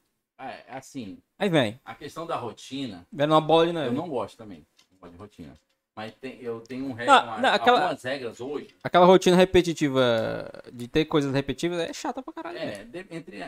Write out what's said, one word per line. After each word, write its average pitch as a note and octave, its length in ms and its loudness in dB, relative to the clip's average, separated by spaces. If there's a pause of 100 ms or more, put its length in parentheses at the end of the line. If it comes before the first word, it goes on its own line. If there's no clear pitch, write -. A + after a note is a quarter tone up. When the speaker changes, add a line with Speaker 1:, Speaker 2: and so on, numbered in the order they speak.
(380)
Speaker 1:
É, B2 280 -14
é B2 120 -14
assim. G#2+ 400 -12 (200)
Speaker 2:
Aí G3+ 100 -2
vem. B2+ 360 0
Speaker 1:
A A#2+ 100 -14
questão D#3+ 320 -14
da E3 100 -6
rotina, A#2 760 -10
Speaker 2:
Vendo D3+ 200 0
uma D#3 80 8
bola D#3+ 260 4
de F3 60 -2
neve. D#3+ 160 -4
Speaker 1:
eu A#2 40 -2
não D#3+ 160 -4
gosto A2+ 280 -6
também. F2+ 300 -18 (240)
Não F#2 80 -20
gosto F2 140 -20
de E2+ 60 -20
rotina. D#2+ 360 -18 (400)
Mas A2 200 -12
tem, A#2+ 260 -14
eu A#2 220 -8
tenho C3 240 -8
um C#3 80 -6
re-, A#2 100 -8
Speaker 2:
Não, C4 180 4
Speaker 1:
uma, A#3 160 -10
Speaker 2:
não, B3 140 0
aquela A#3 280 4
Speaker 1:
algumas D3 220 -4
regras B2+ 380 -8
hoje. C#3+ 420 -10
Speaker 2:
aquela F3 220 6
rotina F3+ 320 8
repetitiva, C3 1120 2 (220)
de A#2+ 160 -12
ter D#3 160 0
coisas C#3+ 300 0
repetitivas, C#3 440 -2
é E3 140 -6
chata C4 300 -8
pra D#4+ 100 -16
caralho, E4+ 260 -12
Speaker 1:
É, A#2 200 -10
Speaker 2:
né? G#2 60 -18
Speaker 1:
de-, F3 300 -14
entre, F#3+ 340 -14